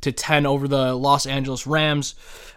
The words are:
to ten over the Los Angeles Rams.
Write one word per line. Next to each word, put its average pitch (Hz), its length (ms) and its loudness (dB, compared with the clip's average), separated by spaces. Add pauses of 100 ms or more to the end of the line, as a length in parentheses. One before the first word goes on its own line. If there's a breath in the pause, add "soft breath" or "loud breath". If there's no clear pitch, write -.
to 139 100 0
ten 147 340 2
over 139 220 0
the 135 260 2
Los 139 320 2
Angeles 135 400 -4
Rams. 151 480 0 (440 loud breath)